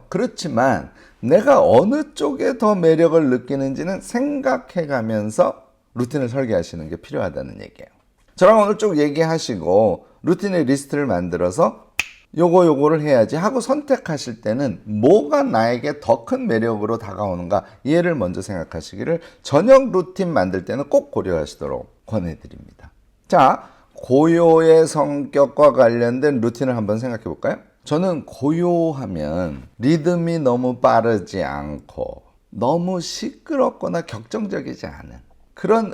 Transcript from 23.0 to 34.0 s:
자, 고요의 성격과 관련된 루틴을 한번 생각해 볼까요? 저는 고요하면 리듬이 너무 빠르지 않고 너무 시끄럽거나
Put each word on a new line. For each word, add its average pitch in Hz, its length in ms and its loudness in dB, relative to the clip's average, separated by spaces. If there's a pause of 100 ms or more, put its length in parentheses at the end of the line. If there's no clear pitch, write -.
자, 156 420 2 (260)
고요의 160 920 4
성격과 143 840 2
관련된 120 680 2
루틴을 123 360 -2
한번 107 220 -2
생각해 123 240 -8
볼까요? - 340 -6 (260)
저는 165 420 -2
고요하면 120 1400 -4 (160)
리듬이 165 600 0
너무 123 400 0
빠르지 113 640 0
않고 71 800 -10 (260)
너무 170 520 -4
시끄럽거나 - 1000 -6